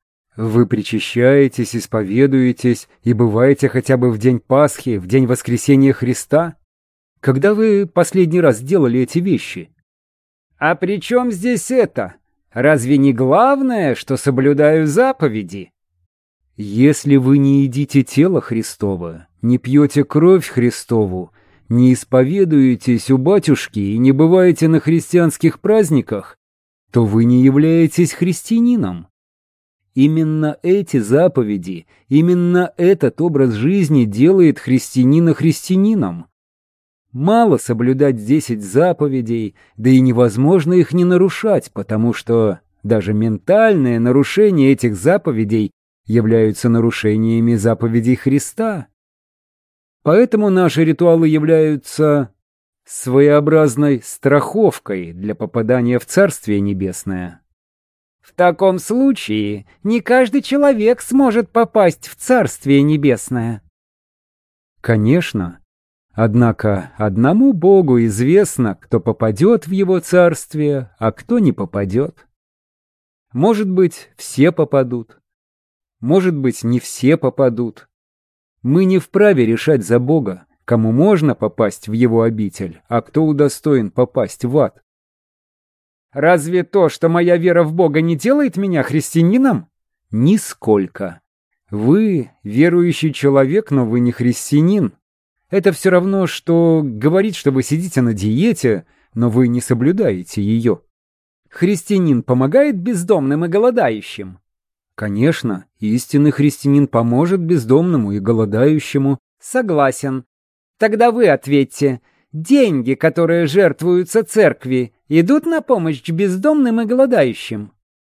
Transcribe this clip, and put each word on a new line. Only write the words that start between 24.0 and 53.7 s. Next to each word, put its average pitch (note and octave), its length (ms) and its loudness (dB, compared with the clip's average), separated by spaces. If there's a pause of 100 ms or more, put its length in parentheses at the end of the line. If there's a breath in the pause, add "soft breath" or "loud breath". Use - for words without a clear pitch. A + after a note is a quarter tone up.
бываете E3 560 2
на D#3+ 120 2
христианских E3 800 0
праздниках, D#3 760 -2 (540)
то A#2 140 2
вы A2 200 2
не B2 180 4
являетесь D#3+ 680 2
христианином. F#3 960 -2 (840)
Именно D#3 720 0
эти F#3 340 0
заповеди, G#2 880 -2 (220)
именно F3 720 2
этот F3 440 0
образ C#3 320 0
жизни D3 520 0
делает D3 540 2
христианина C3 760 2
христианином. E3 920 -2 (840)
Мало F#3+ 460 2
соблюдать B2+ 580 0
десять A2+ 480 -2
заповедей, A#2+ 920 -2 (220 soft breath)
да A2+ 120 0
и C3 100 6
невозможно C3 760 2
их F3+ 200 2
не F3 120 2
нарушать, F3+ 680 0
потому A2 400 -2
что A2 460 -2 (240)
даже G#2 300 -2
ментальные B2 840 0
нарушения C#3 720 2
этих A#2+ 240 0
заповедей A2 760 -2 (340)
являются A2 640 0
нарушениями A2+ 840 0
заповедей A2+ 600 0
Христа. D3 720 -4 (1120)
Поэтому G#3 480 2
наши F3 360 2
ритуалы E3 420 2
являются D3+ 1080 0 (520)
своеобразной C#3+ 1160 2